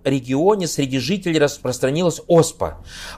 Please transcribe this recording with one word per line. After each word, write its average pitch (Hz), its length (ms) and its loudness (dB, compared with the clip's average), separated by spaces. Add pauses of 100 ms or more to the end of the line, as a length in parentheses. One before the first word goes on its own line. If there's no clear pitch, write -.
регионе 139 640 0
среди 143 320 -2
жителей 165 400 0
распространилась 143 880 0
оспа 151 500 2 (400)